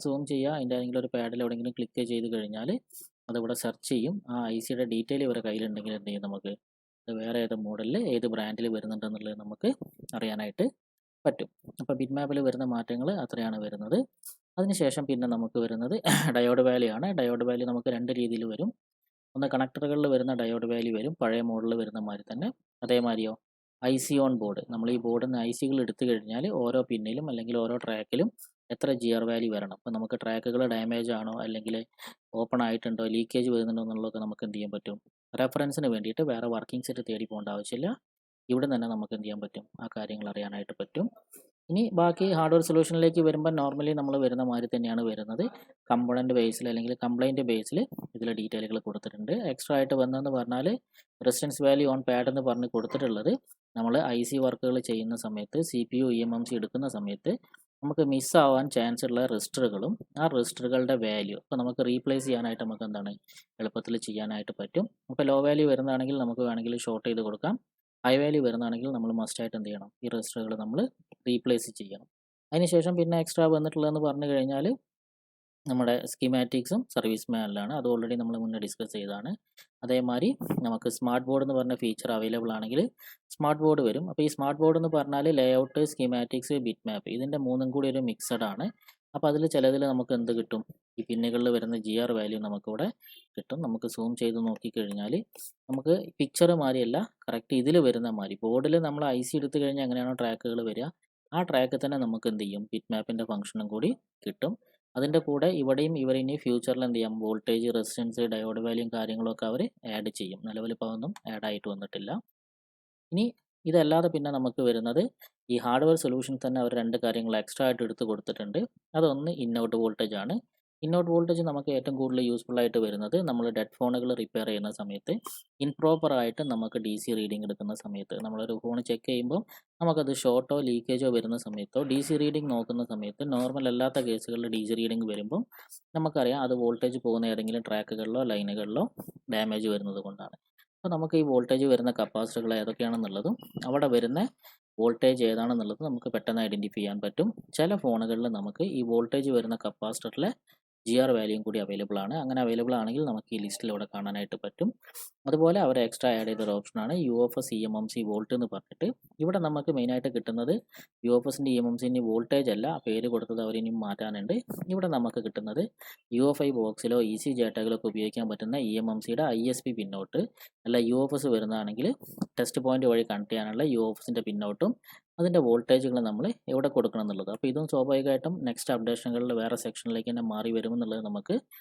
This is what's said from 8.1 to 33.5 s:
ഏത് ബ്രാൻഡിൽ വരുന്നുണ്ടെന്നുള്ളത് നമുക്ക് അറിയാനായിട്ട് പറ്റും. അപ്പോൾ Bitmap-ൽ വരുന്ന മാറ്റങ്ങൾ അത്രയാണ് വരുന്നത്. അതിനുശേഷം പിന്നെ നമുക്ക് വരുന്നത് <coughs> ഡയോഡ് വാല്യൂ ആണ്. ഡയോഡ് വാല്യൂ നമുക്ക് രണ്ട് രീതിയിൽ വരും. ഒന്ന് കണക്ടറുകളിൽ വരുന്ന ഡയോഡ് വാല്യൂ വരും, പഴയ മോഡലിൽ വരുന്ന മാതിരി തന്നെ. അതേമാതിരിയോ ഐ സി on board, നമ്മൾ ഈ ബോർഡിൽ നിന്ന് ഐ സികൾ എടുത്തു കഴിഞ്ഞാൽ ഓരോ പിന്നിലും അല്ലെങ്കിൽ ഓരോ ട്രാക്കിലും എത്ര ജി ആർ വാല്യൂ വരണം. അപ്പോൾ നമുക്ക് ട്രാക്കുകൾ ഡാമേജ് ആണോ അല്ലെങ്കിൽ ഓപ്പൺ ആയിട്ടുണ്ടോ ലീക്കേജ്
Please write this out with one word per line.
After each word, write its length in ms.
ഏത് 200
ബ്രാൻഡിൽ 400
വരുന്നുണ്ടെന്നുള്ളത് 680
നമുക്ക് 260
അറിയാനായിട്ട് 500
പറ്റും. 240
അപ്പോൾ 200
Bitmap-ൽ 460
വരുന്ന 180
മാറ്റങ്ങൾ 340
അത്രയാണ് 420
വരുന്നത്. 320
അതിനുശേഷം 520
പിന്നെ 240
നമുക്ക് 300
വരുന്നത് 300
<coughs> 320
ഡയോഡ് 320
വാല്യൂ 280
ആണ്. 100
ഡയോഡ് 300
വാല്യൂ 220
നമുക്ക് 260
രണ്ട് 220
രീതിയിൽ 340
വരും. 180
ഒന്ന് 180
കണക്ടറുകളിൽ 600
വരുന്ന 260
ഡയോഡ് 320
വാല്യൂ 260
വരും, 240
പഴയ 280
മോഡലിൽ 320
വരുന്ന 260
മാതിരി 240
തന്നെ. 180
അതേമാതിരിയോ 520
ഐ 120
സി 100
on 180
board, 160
നമ്മൾ 200
ഈ 120
ബോർഡിൽ 240
നിന്ന് 180
ഐ 120
സികൾ 260
എടുത്തു 260
കഴിഞ്ഞാൽ 340
ഓരോ 200
പിന്നിലും 400
അല്ലെങ്കിൽ 320
ഓരോ 200
ട്രാക്കിലും 460
എത്ര 160
ജി 160
ആർ 140
വാല്യൂ 240
വരണം. 240
അപ്പോൾ 180
നമുക്ക് 260
ട്രാക്കുകൾ 380
ഡാമേജ് 440
ആണോ 180
അല്ലെങ്കിൽ 300
ഓപ്പൺ 260
ആയിട്ടുണ്ടോ 380
ലീക്കേജ് 400